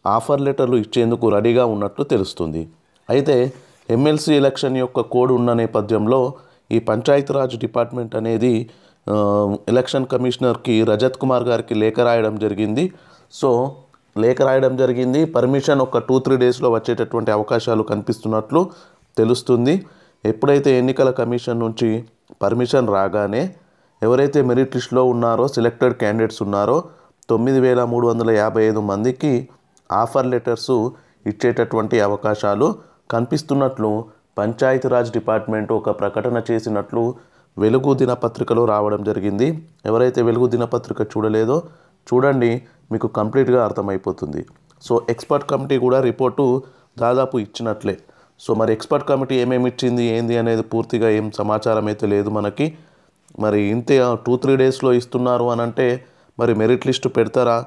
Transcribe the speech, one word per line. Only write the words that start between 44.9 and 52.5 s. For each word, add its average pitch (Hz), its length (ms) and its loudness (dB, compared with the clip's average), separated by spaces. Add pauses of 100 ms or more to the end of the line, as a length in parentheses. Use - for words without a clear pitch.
ఎక్స్పర్ట్ 143 400 -4
కమిటీ 135 320 -2
కూడా 127 240 4
రిపోర్టు 127 360 0 (580)
దాదాపు 127 420 0
ఇచ్చినట్లే. 107 500 -6 (480)
So, 117 180 0
మరి 110 160 2
ఎక్స్పర్ట్ 143 340 -2
కమిటీ 135 340 0
ఏమేమి 127 280 0
ఇచ్చింది, 123 320 0 (120)
ఏంది 117 260 0
అనేది 113 300 0
పూర్తిగా 113 360 0 (100)
ఏం 107 100 -4 (120)
సమాచారం 107 520 0
అయితే 107 220 -4
లేదు 104 240 0
మనకి. 104 280 -2 (760)